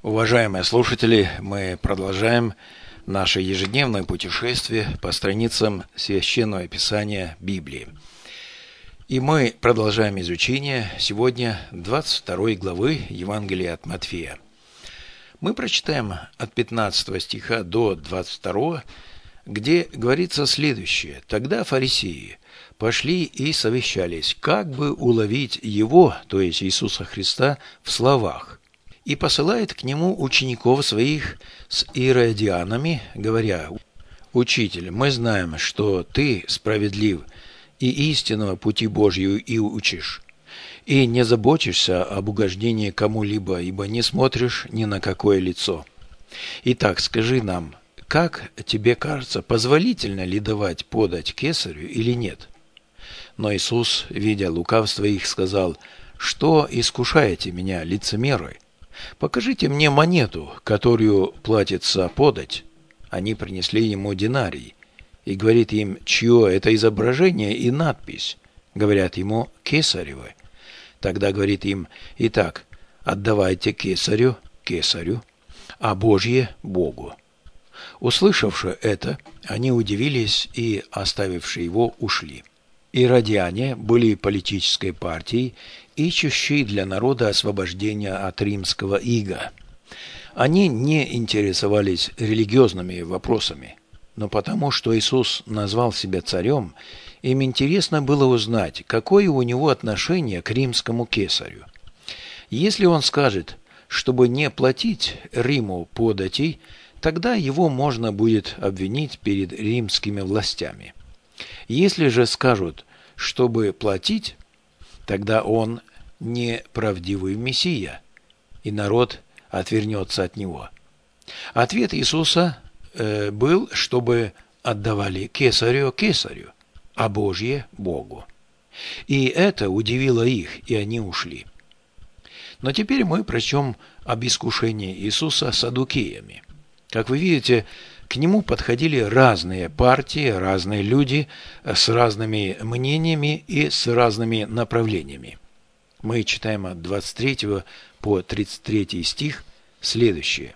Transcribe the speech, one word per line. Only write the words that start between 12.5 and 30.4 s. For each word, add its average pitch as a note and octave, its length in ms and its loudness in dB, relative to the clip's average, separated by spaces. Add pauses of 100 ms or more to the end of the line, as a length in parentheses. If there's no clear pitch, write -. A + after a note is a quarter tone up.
главы G2 540 -2
Евангелия F#2 680 -4
от - 120 -14
Матфея. D#2+ 520 -10 (1000)
Мы G3 120 -2
прочитаем C#3 600 -4 (220)
от - 180 -10
пятнадцатого G#2+ 640 -2
стиха A2 460 -6
до G2 320 0
двадцать E2+ 380 -8
второго, B2+ 500 -4 (600)
где C3+ 460 0
говорится C#3+ 540 0
следующее. A2+ 800 -2
Тогда C#3+ 380 -2
фарисеи G2 760 -2 (400)
пошли D3 460 0
и C#3+ 280 -4
совещались, F#2+ 840 -2
как F3+ 320 0
бы C#3+ 220 -2
уловить A#2 680 0
его, A2 540 6 (140)
то G2 120 2
есть F2+ 220 0
Иисуса F#2 420 -2
Христа, B2+ 540 0 (240)
в - 80 -10
словах. A#2 680 0 (440)
И - 120 -2
посылает F#3+ 560 0
к - 120 -14
нему D#3 360 0
учеников C3 640 2